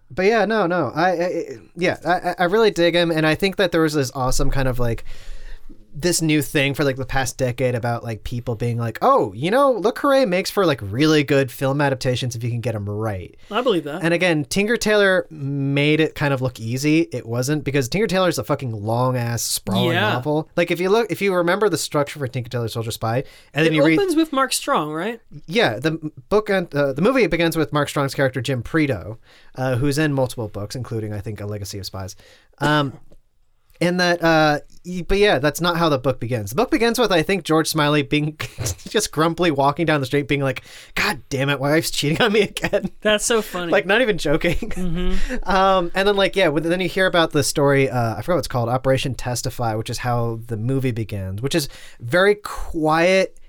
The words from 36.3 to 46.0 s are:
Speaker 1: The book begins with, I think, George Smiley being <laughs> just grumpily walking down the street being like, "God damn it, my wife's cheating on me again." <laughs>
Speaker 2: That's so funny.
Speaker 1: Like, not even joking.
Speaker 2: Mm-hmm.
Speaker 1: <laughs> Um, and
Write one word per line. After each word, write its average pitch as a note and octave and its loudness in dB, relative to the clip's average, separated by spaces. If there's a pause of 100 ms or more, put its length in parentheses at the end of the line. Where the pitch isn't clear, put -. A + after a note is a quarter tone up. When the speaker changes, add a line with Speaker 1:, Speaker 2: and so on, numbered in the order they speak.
Speaker 1:
The B2 -6
book A#3 0
begins A#3 2
with, A3 2
I E3+ 4
think, F#3+ -2
George D#3+ 2
Smiley D3 2
being D3+ -2 (260)
<laughs> - -8
just - -2
grumpily E3 2
walking C#3+ 2
down D#3 2
the C3 -2
street C#3+ 0
being C#3+ 0
like, C3 -2 (320)
"God - -2
damn C3+ -2
it, C#3+ 0
my C#3 0
wife's D#3+ 2
cheating D3 -2
on A#3 4
me G#3+ 4
again." F#3+ -2
<laughs> - -20
Speaker 2:
That's G#3 0
so A#3 2
funny. F3+ -6
Speaker 1:
Like, F#3+ 2
not G#3+ 2
even G#3 0
joking. D#3+ 0
Speaker 2:
Mm-hmm. F#3 2
Speaker 1:
<laughs> F#3 -2
Um, F#3+ 4
and F#3+ 2